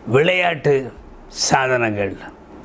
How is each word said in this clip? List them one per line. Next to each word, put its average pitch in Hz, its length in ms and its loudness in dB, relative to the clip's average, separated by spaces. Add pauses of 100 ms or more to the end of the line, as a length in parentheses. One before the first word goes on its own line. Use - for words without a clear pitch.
(140)
விளையாட்டு 165 600 2 (720)
சாதனங்கள் 117 680 0 (520)